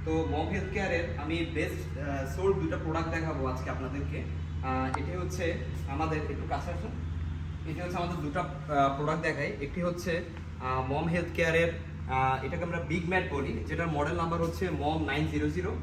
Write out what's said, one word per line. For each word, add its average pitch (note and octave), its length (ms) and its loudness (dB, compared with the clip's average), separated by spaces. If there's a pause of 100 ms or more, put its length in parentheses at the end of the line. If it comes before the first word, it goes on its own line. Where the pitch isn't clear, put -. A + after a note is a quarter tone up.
তো D#3+ 260 2
মম D#3 180 2
হেলথ - 240 -2
কেয়ারের F3 460 0
আমি D#3+ 360 0
বেস্ট, - 440 -2
আহ, C#3 380 -2
সোল্ড F#3 220 4
দুইটা D#3+ 180 0
প্রোডাক্ট D#3+ 320 0
দেখাবো D#3 380 0
আজকে - 240 -2
আপনাদেরকে। D#2 520 -2 (400)
আহ, C4 380 0
এটি F#3 160 -2
হচ্ছে F3 420 0 (300)
আমাদের, D3+ 300 0
একটু C#3+ 300 -2
কাছে - 220 -2
আসুন, E3+ 200 -4 (800)
এটি F3 100 -4
হচ্ছে F3+ 160 -2
আমাদের F3 200 0
দুটো, D3 240 0
আহ, C#3 560 2
প্রোডাক্ট D#3 260 2
দেখাই। C#3+ 380 0
একটি C#3+ 220 -2
হচ্ছে, F3 420 0 (360)
আহ, C3 280 0
মম D3+ 160 2
হেলথ E3+ 300 2
কেয়ারের, E3 380 4 (360)
আহ, C3 360 4
এটাকে E3 200 -2
আমরা E3 160 -2
বিগ D#3+ 280 0
ম্যাট F3+ 240 2
বলি, B2 360 -2
যেটার D3+ 200 0
মডেল D3 280 2
নাম্বার E3+ 260 2
হচ্ছে E3+ 280 0
মম D3+ 340 2
নাইন D3+ 220 2
জিরো D3+ 240 2
জিরো F3+ 320 -2